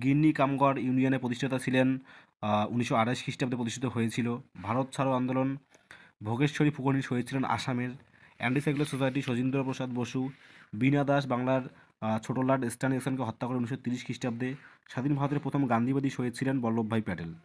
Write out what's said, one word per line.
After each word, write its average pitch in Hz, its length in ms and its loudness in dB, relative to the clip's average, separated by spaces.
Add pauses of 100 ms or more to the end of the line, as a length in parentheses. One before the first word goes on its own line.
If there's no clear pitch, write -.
গিন্নি 147 300 4
কামগড় 139 480 2
ইউনিয়নের 131 380 2
প্রতিষ্ঠাতা 123 400 -2
ছিলেন, 131 400 2 (420)
আহ, 107 320 2
উনিশশো 120 220 0
আঠাশ 117 280 2
খ্রিস্টাব্দে 127 320 -2
প্রতিষ্ঠিত 120 300 -4
হয়েছিল। 117 520 2 (240)
ভারত 123 300 0
ছাড়ো 135 220 2
আন্দোলন, 131 440 2 (680)
ভোগেশ্বরী 143 460 2
ফুকনি 135 320 0
শহীদ 123 260 -2
ছিলেন 131 160 -2
আসামের। 123 460 0 (480)
অ্যান্টিসাইক্লো 139 480 0
সোসাইটি, 131 360 -2
শচীন্দ্র 131 420 0
প্রসাদ 127 260 -4
বসু। 123 400 -4 (500)
বীণা 139 240 4
দাস 139 240 2
বাংলার, 127 340 2 (400)
আহ, 110 180 -2
ছোট 120 200 -4
লাট 131 260 2
স্ট্যান 131 280 -2
ইলসনকে 131 300 -2
হত্যা 113 240 -6
করেন 127 100 -2
উনিশশো 123 180 -2
তিরিশ 120 280 -6
খ্রিস্টাব্দে। 123 520 -4 (340)
স্বাধীন 139 260 -2
ভারতের 143 240 0
প্রথম 139 280 0
গান্ধীবাদী 131 420 2
শহীদ 123 240 -4
ছিলেন 135 280 -2
বল্লভভাই 113 400 0
প্যাটেল। 82 320 -6 (120)